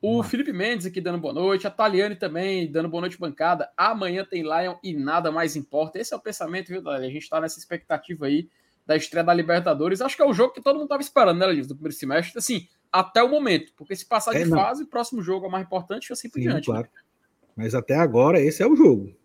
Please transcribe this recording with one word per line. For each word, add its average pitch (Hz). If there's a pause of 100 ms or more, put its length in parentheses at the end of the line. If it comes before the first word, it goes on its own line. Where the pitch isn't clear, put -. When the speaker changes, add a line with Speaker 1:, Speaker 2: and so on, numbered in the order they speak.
Speaker 1:
O 202
Speaker 2:
Vamos 226
lá. -
Speaker 1:
Felipe 285
Mendes 190
aqui 185
dando 175
boa 147
noite. 190
A 196
Taliane 208
também 180
dando 160
boa 165
noite, 180
bancada. 165
Amanhã 190
tem 175
Lion 170
e 180
nada 151
mais 160
importa. 156
Esse 226
é -
o -
pensamento, 180
viu, 180
Taliane? 135
A -
gente 151
tá 160
nessa 160
expectativa 160
aí 151 (380)
da 156
estreia 160
da 175
Libertadores. 170
Acho 269
que -
é 285
o 269
jogo 226
que 240
todo 277
mundo 294
tava 285
esperando, 190
né, 185
Elenilson? 147
Do 131
primeiro 151
semestre. 156
Assim, 202 (240)
até 226
o 247
momento. 269
Porque 185
se -
passar 226
Speaker 2:
É, 170
Speaker 1:
de 170
Speaker 2:
não. 160
Speaker 1:
fase, 254
próximo 240
jogo 185
é -
o 180
mais 185
importante 185
e -
assim -
por -
Speaker 2:
Sim, 127
Speaker 1:
diante, 156
né? 117
Speaker 2:
claro. 117 (680)
Mas 110
até 131
agora, 147
esse 151
é 214
o 302
jogo. 120 (120)